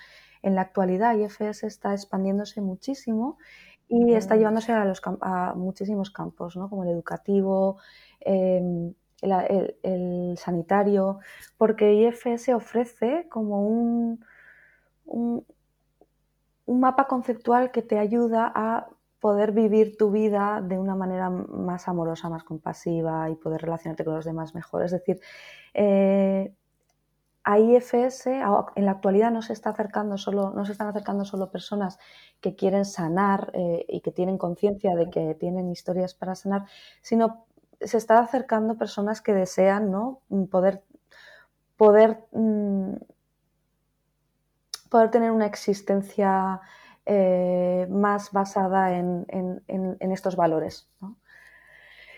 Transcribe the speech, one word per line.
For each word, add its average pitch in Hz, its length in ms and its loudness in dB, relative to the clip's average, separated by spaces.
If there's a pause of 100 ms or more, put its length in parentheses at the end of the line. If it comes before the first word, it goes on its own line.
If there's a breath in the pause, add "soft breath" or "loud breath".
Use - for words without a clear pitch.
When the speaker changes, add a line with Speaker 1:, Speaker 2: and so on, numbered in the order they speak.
(420 soft breath)
Speaker 1:
en 196 120 0
la 185 60 2
actualidad 190 560 0
I 208 80 0
F 208 240 -6
S 214 180 -8
está 208 260 -6
expandiéndose 202 680 -4
muchísimo 226 800 -6 (500 soft breath)
y 233 240 6
está 220 220 2
Speaker 2:
Ujú. 220 60 6
Speaker 1:
llevándose 220 320 2
a 220 120 2
los 190 160 -2
cam-, 185 220 -6
a 185 320 -4
muchísimos 196 560 -4
campos, 170 440 -10
¿no? 185 140 -8
Como 196 160 -6
el 175 60 -2
educativo, 190 880 0 (420 soft breath)
em, 180 720 0 (300)
el, 190 100 0
el, 185 500 0
el 180 540 -4
sanitario, 196 840 0 (360 loud breath)
porque 214 380 4
I 214 120 6
F 233 240 -4
S 233 220 -2
ofrece 240 800 -2
como 208 360 -2
un, 233 560 -2 (840 soft breath)
un, 233 400 -4 (1200)
un 247 140 0
mapa 262 260 2
conceptual 247 640 0
que 240 120 -2
te 226 160 -2
ayuda 226 560 0
a 220 340 -4 (320)
poder 208 320 2
vivir 214 440 4
tu 214 140 2
vida 208 520 0
de 185 160 -4
una 190 160 -2
manera 185 320 -4
m-, 180 220 -4
más 180 400 -6
amorosa, 165 400 -4
más 160 160 -8
compasiva 160 840 -4
y 156 60 -6
poder 160 260 -6
relacionarte 165 420 -6
con 160 100 -4
los 160 100 -6
demás 160 300 -8
mejor. 175 300 -4
Es 175 60 -2
decir, 180 300 -4 (540 loud breath)
eh, 196 800 2 (880)
a 208 140 4
I 226 180 8
F 240 280 2
S, 262 360 -4
a-, 202 340 2
en 202 100 0
la 196 80 2
actualidad 196 380 2
no 226 120 -2
se 226 100 -10
está 214 180 -6
acercando 208 480 -4
solo, 202 320 -2
no 202 140 -6
se 202 80 -6
están 208 160 -8
acercando 202 360 -6
solo 190 260 -8
personas 190 480 -6 (420 soft breath)
que 190 140 -6
quieren 196 300 0
sanar, 196 720 0
eh, 175 340 -2
y 175 120 -6
que - 120 -6
tienen 185 260 -2
conciencia 190 560 -2
de 170 160 0
que 160 240 -2
tienen 180 360 -4
historias 180 440 -4
para 185 200 -8
sanar, 196 320 -4 (340 loud breath)
sino 226 460 0 (340)
se - 180 -2
está 226 220 6
acercando 233 560 0
personas 214 440 -4
que 214 140 0
desean, 196 560 2
¿no? 226 380 -4
Mm, 196 160 0
poder, 190 380 0 (920 soft breath)
poder, 220 560 8
mm, 208 640 0 (1900)
poder 226 220 6
tener 226 200 2
una 220 160 2
existencia, 196 1120 -2 (460 soft breath)
eh, 180 840 2
más 202 400 0
basada 190 640 0
en, 180 320 -4
en, 185 380 -6
en, 185 320 -6
en 185 140 -2
estos 185 240 -4
valores, 160 520 -2 (120)
¿no? 202 160 -16 (1000 soft breath)